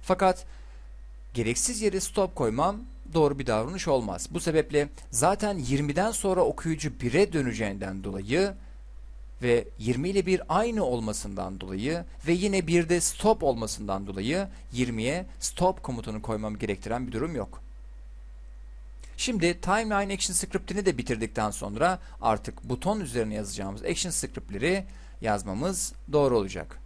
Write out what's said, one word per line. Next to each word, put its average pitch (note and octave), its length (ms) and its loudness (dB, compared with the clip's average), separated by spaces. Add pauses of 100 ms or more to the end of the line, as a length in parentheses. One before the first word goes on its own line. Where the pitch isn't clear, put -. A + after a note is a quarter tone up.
Fakat F#3 440 4 (880)
gereksiz A#2+ 480 0
yere F#3+ 180 2
stop - 360 0
koymam C#3+ 400 2 (380)
doğru C#3+ 240 6
bir C3+ 80 -4
davranış B2 420 0
olmaz. A2 420 0
Bu E3+ 100 -4
sebeple D3+ 480 4 (220)
zaten F#3 480 2
yirmiden C#3+ 520 2
sonra F#3 300 2
okuyucu D3+ 600 0
bire C#3+ 320 4
döneceğinden G2+ 720 -2
dolayı A2+ 500 0 (880)
ve A#2+ 260 4 (100)
yirmi B2 300 2
ile G3 180 2
bir F#3 220 4
aynı G#3+ 360 2
olmasından G#2 760 -2
dolayı A2+ 440 -2 (220)
ve E3 60 4
yine F#3+ 340 2
birde E3+ 340 4
stop G#3+ 420 4
olmasından G#2 640 0
dolayı B2 420 -2 (240)
yirmiye B2 540 0 (140)
stop F#3 420 2
komutunu A2 400 -6
koymam G#2+ 360 -4
gerektiren A2 480 -2
bir G2 60 -8
durum D3 240 -2
yok. - 260 -6 (1500)
Şimdi F3 440 2
timeline G3+ 540 2
action F#3+ 200 -2
script'ini F#3+ 520 0
de D3 120 4
bitirdikten A2 520 0
sonra C3 480 0 (220)
artık A2+ 440 0
buton F#3 360 0
üzerine A#2 340 0
yazacağımız G2+ 480 -6
action E3+ 280 -2
script'leri D#3+ 760 -2 (360)
yazmamız G#2+ 720 0 (200)
doğru C3+ 260 6
olacak. F#2 480 -4